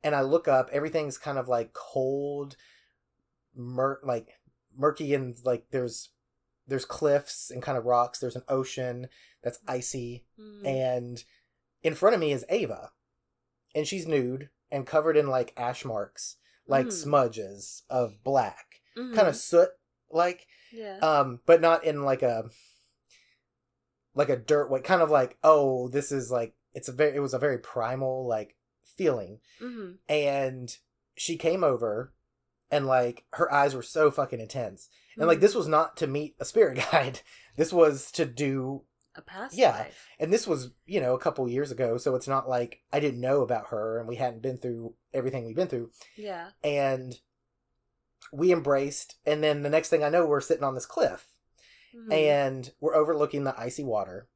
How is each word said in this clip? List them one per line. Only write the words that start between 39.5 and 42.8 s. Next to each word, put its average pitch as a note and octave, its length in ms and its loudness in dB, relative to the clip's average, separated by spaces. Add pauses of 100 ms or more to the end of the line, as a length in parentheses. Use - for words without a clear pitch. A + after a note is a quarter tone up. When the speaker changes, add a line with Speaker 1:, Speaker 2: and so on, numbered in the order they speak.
Speaker 1:
Yeah. G3+ 180 6
Speaker 2:
life. - 360 -12 (120)
Speaker 1:
And D#3+ 120 0
this A3 140 2
was, C3+ 240 -4 (160)
you F3+ 140 -2
know, B2+ 140 2
a B2+ 40 -2
couple C3+ 300 -2
years C3+ 240 -2
ago, A#2+ 260 -2
so B2+ 160 0
it's B2+ 140 -4
not C3+ 200 -2
like A#2+ 340 -4 (100)